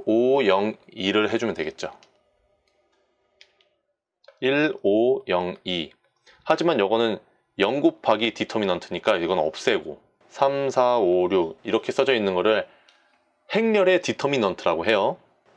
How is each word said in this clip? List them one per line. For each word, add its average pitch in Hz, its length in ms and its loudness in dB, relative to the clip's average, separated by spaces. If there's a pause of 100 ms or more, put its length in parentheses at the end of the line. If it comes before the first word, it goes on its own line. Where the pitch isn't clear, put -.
오, 127 400 2
영, 98 320 2 (160)
이를 101 380 0
해주면 113 240 -2
되겠죠. - 360 -8 (2500)
일, 143 420 0
오, 113 460 2
영, 90 360 -2
이. 87 260 -6 (540)
하지만 160 340 0
요거는 110 400 0 (400)
영 123 220 2
곱하기 113 540 0
디터미넌트니까 98 840 -2
이건 85 220 -2
없애고 78 600 -2 (300)
삼, 139 400 -2
사, 123 300 2
오, 90 320 2
육 87 320 -2
이렇게 117 280 -2
써져 135 240 0
있는 101 200 0
거를 101 340 0 (840)
행렬의 196 480 2
디터미넌트라고 101 840 -2
해요. 110 320 0 (400)